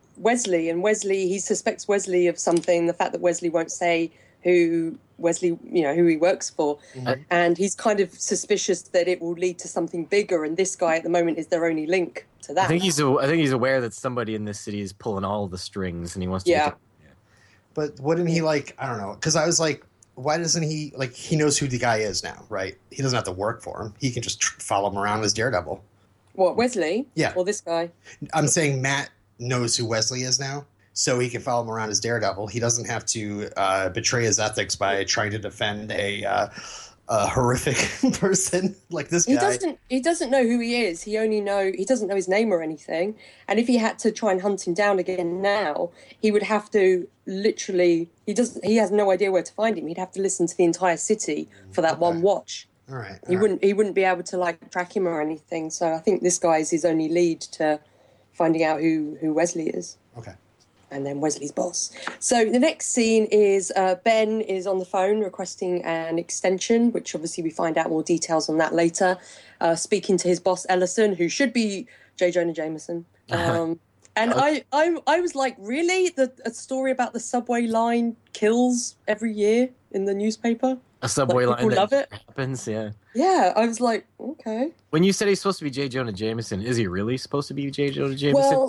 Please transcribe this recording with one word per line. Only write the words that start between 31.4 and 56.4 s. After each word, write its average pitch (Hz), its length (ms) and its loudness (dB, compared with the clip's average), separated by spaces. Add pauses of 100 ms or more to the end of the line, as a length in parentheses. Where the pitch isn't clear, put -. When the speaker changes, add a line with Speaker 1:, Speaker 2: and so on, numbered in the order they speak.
Speaker 2:
follow 120 240 -2
him 113 60 -8
around 110 200 -4
as 101 80 0
Daredevil. 107 480 -2
He 107 140 -6
doesn't 117 260 0
have 113 200 -6
to, 104 500 -6
uh, 95 320 0
betray 117 340 -2
his 107 160 2
ethics 107 380 -2
by 98 260 0
trying 104 300 -2
to 107 80 -6
defend 104 500 -6
a, 101 340 -4
uh, 98 240 -2 (600)
a 104 180 2
horrific 123 500 0 (360)
<laughs> - 80 -6
person 190 560 0 (140)
like 151 180 -8
this 170 180 0
Speaker 1:
He 262 80 4
Speaker 2:
guy. 285 60 4
Speaker 1:
doesn't, 381 400 0 (100)
he 254 100 0
doesn't 320 300 0
know 262 140 4
who 240 160 2
he 233 240 -2
is. 170 180 -4
He 214 160 -4
only 220 220 0
know, 196 340 0
he 185 100 -4
doesn't 214 220 0
know 196 80 -2
his 185 140 0
name 208 240 2
or 170 100 2
anything. 160 540 -4 (320)
And 202 100 0
if 226 80 2
he 247 100 4
had 220 240 0
to 214 120 0
try 214 180 -2
and 185 100 2
hunt 196 280 -2
him 175 60 0
down 202 260 2
again 180 420 -4
now, 190 480 0 (300)
he 214 100 2
would 208 140 2
have 208 260 0
to 185 380 4 (400)
literally, 175 600 2 (180)
he 208 80 -2
doesn't, 233 300 -2
he 214 120 4
has 208 140 4
no 202 200 4
idea 190 200 2
where 180 120 2
to - 100 -12
find 214 260 0
him. 151 80 -6
He'd 170 120 -6
have 185 140 -6
to 196 100 -4
listen 185 240 0
to - 100 -4
the 180 80 4
entire 170 320 2
city 156 520 -2 (240)
for - 100 -2
that 160 120 4
Speaker 2:
Okay. 151 60 -4
Speaker 1:
one 170 220 2
watch. - 460 0 (220)
Speaker 2:
All 135 60 -10
right, 98 300 -12
Speaker 1:
He 180 80 0
Speaker 2:
all - 20 -
right. 190 60 2
Speaker 1:
wouldn't, 196 220 2
he 202 80 6
wouldn't 196 220 2
be 190 100 2
able 180 200 2
to, - 120 -8
like, 175 340 -2
track 180 240 -4
him 190 140 0
or 165 120 -2
anything. 156 500 -6
So 170 240 -2
I 160 40 -2
think 185 240 2
this 175 160 2
guy 165 200 4